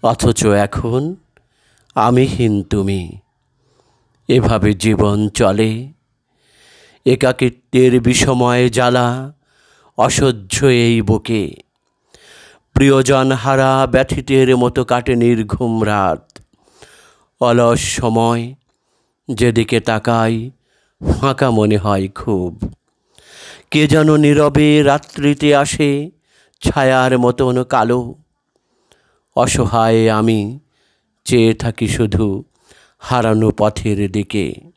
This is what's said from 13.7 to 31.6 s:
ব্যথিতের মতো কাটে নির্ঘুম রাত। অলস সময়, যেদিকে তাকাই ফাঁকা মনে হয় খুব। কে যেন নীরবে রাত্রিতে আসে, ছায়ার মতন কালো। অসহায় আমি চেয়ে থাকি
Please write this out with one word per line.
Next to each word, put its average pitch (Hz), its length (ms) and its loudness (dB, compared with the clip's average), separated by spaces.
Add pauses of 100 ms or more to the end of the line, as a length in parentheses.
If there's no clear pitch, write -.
ব্যথিতের 131 720 0
মতো 123 280 0
কাটে 123 300 -2
নির্ঘুম 113 680 0
রাত। 98 580 -4 (1000)
অলস 120 400 2
সময়, 117 760 -2 (760)
যেদিকে 117 480 0
তাকাই 113 720 -2 (680)
ফাঁকা 135 300 0
মনে 107 260 2
হয় 98 320 -2
খুব। 95 640 -6 (1000)
কে 151 160 2
যেন 151 300 4
নীরবে 147 640 4
রাত্রিতে 143 760 0
আসে, 147 540 -2 (520)
ছায়ার 131 560 0
মতন 123 460 0
কালো। 120 500 -2 (1200)
অসহায় 113 720 0
আমি 110 480 -2 (680)
চেয়ে 113 300 2
থাকি 110 340 -4